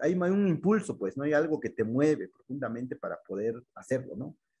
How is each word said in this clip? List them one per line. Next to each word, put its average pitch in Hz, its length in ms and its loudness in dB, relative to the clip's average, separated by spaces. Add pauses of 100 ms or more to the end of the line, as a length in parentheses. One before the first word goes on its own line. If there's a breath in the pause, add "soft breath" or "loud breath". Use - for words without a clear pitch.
hay 165 140 2
ma-, 180 160 2
un 202 160 4
impulso, 185 500 2
pues, 95 180 -4
¿no? 135 80 -4
Hay 147 100 2
algo 151 260 2
que 117 100 -4
te - 160 -2
mueve 139 420 2
profundamente 123 680 -8
para 85 300 -8
poder 113 380 -4 (120)
hacerlo, - 420 -6
¿no? 139 180 -10 (240)